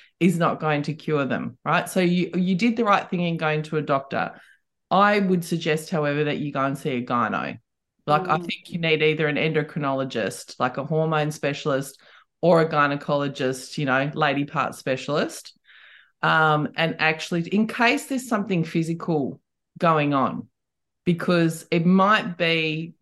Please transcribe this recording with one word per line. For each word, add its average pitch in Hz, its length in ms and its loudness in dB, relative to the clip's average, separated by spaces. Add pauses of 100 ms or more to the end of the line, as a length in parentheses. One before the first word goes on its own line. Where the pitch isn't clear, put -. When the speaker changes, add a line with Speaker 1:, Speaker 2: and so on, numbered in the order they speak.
(200)
Speaker 1:
is 175 180 4
not 165 220 2
going 151 220 0
to 151 100 -4
cure 147 320 -2
them, 104 400 -4
right? 160 240 0
So - 120 0
you, 180 340 2
you 185 200 0
did 226 220 2
the 233 80 0
right 202 240 2
thing 175 140 -2
in 170 160 -2
going 156 260 0
to 156 140 -4
a 151 40 0
doctor. - 560 -2 (520)
I 202 300 4
would 185 220 2
suggest, 165 460 -2
however, 147 360 0
that 147 140 -2
you 147 140 -6
go 139 120 -2
and 139 120 -2
see - 140 -6
a 123 120 -2
gyno. 107 560 -2 (480)
Like, 151 220 2
I 156 80 2
Speaker 2:
Mm. 170 100 -6
Speaker 1:
think - 240 -10
you 175 80 -8
need 160 240 2
either 156 240 2
an 147 100 0
endocrinologist, 135 1200 -2
like 127 160 -2
a 139 80 -6
hormone 156 460 0
specialist, 143 680 -4 (440)
or 165 180 6
a 160 80 2
gynecologist, 143 1120 -2
you 151 80 -2
know, 135 280 2
lady 143 300 0
part 143 300 -4
specialist. - 840 -4 (640)
Um, 156 540 4
and 160 220 0
actually, 165 500 0
in 214 180 2
case 247 400 0
there's 262 220 -6
something 196 360 0
physical 160 760 -2 (380)
going 156 360 2
on, 123 340 -2 (560)
because 170 640 0
it 165 160 2
might 190 500 4
be 165 640 -2